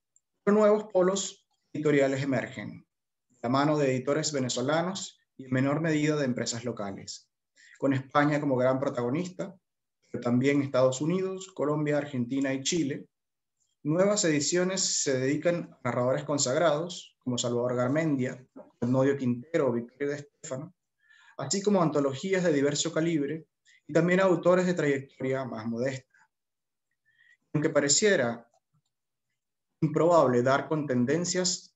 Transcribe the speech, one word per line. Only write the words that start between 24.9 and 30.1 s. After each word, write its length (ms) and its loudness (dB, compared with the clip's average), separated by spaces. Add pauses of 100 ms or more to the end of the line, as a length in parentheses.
más 220 -10
modesta. 500 -6 (1400)
Aunque 160 0
pareciera 800 2 (1300)
improbable 640 4